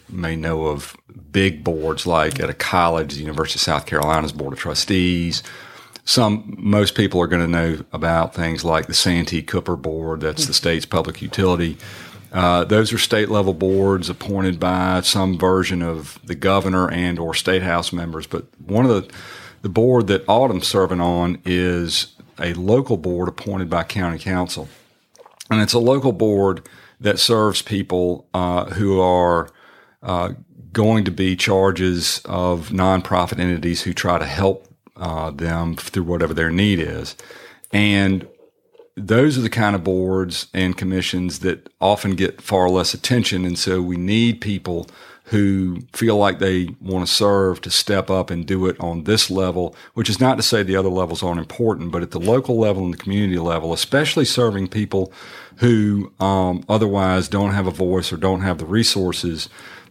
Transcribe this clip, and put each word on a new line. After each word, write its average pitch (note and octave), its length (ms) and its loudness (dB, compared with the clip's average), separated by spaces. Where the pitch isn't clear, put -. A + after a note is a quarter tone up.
may E2 300 -6
know D#2+ 300 -4
of D2 280 -6
big F2 340 0
boards D#2+ 420 -2
like D#2 320 2
at D#2+ 100 -2
a - 40 -6
college, E2 640 0
the C#2+ 40 -10
University D2+ 380 -4
of - 40 -2
South D2+ 240 0
Carolina's D#2 460 0
Board C#2 220 -8
of - 60 -10
Trustees. F2 840 0
Some, G#2+ 520 0
most G#2 380 2
people F#2+ 240 2
are E2+ 80 2
gonna E2+ 180 2
know E2 460 0
about E2 420 0
things E2 300 -4
like D#2+ 240 0
the D#2+ 60 -6
Santee F2 480 0
Cooper F2+ 340 -4
Board, D#2+ 460 -6
that's D2+ 260 -2
the D2 60 -2
state's E2 320 0
public E2+ 360 -2
utility. F2 560 0
Uh, F2 320 2
those G#2+ 300 2
are A2+ 40 -2
state-level G#2 560 2
boards F#2+ 560 2
appointed F#2+ 520 -2
by F#2 400 0
some F#2+ 360 0
version F#2 440 2
of D#2+ 420 -8
the F2 120 -8
governor F#2+ 540 2
and F2 300 -2
or E2 140 -4
state F#2+ 280 0
house E2+ 300 -2
members. E2+ 360 -8
But - 180 -8
one A2+ 200 2
of B2+ 60 6
the, G2 220 0
the G#2+ 80 -6
board A2+ 380 4
that F#2+ 200 2
Autumn's A2 400 2
serving F#2 340 2
on F2 440 0
is F2+ 680 -2
a F2 140 -4
local G#2+ 440 2
board F2+ 300 -4
appointed F#2+ 420 -6
by E2+ 140 0
county F2 340 -4
council. F2+ 500 -4
And A2 120 4
it's G2+ 120 2
a B2 60 2
local B2+ 320 4
board G2 560 2
that G#2 200 0
serves G#2+ 420 2
people, F2+ 720 -2
uh, F2+ 320 0
who G2 340 0
are, F2 500 4
uh, F2+ 320 -4
going A2 340 4
to F#2+ 60 -2
be F#2 240 0
charges F#2 880 0
of F2+ 440 -2
nonprofit F#2 720 2
entities F2 440 -2
who F2+ 100 -4
try F2 240 0
to D#2 80 -4
help, F#2+ 420 0
uh, D#2+ 340 -6
them E2 440 -4
through - 280 -4
whatever E2 300 0
their E2 160 0
need F#2+ 300 2
is. D#2 360 -6
And G2+ 560 2
those A#2+ 420 2
are C3 40 0
the A2+ 80 0
kind G#2 260 2
of F2 80 -4
boards F#2 720 -2
and F#2 240 0
commissions F#2 600 -2
that F2+ 300 -4
often G2 340 2
get F2 260 -2
far F#2 280 2
less F2+ 240 2
attention. G#2+ 520 0
And F2 120 -2
so F#2 240 -2
we F2+ 160 -4
need A2 440 0
people F2+ 460 -6
who G2 540 0
feel A2 240 2
like G2+ 220 2
they F#2 280 0
want F#2 260 -4
to - 40 -2
serve G2 500 2
to F2 100 -10
step - 380 0
up F#2 200 0
and F2 160 -6
do F#2 220 0
it F2 120 -2
on E2+ 260 -6
this G#2+ 260 2
level, F2+ 440 -2
which A2+ 160 -2
is G#2+ 100 -2
not B2+ 160 4
to A2 80 -2
say A2 180 2
the F#2+ 140 -2
other F#2+ 140 2
levels F2+ 340 -2
aren't F2 160 -2
important, F2 520 -4
but E2+ 120 -4
at - 80 -8
the - 80 -6
local A#2 400 2
level G2+ 240 0
and F2+ 100 -2
the E2+ 40 -12
community G2 420 0
level, E2 340 -2
especially C#3+ 520 0
serving G2+ 420 0
people G2 460 -2
who, G#2 600 2
um, F#2+ 480 2
otherwise G2 640 2
don't G2+ 240 0
have G2 140 0
a F2+ 40 0
voice F#2 400 0
or F2 60 -4
don't F#2+ 240 0
have F#2 160 0
the D#2+ 80 -10
resources, F2+ 800 0